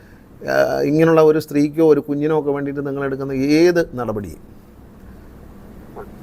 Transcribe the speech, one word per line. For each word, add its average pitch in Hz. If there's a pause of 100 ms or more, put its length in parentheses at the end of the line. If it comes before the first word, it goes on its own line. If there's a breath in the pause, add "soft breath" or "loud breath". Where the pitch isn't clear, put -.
(500 loud breath)
ആ, 135
ഇങ്ങനെയുള്ള 160
ഒരു 156
സ്ത്രീക്കോ 151
ഒരു 147
കുഞ്ഞിനോ 147
ഒക്കെ 143
വേണ്ടിയിട്ട് 143
നിങ്ങൾ 139
എടുക്കുന്ന 135
ഏത് 160
നടപടിയും, 104 (1600)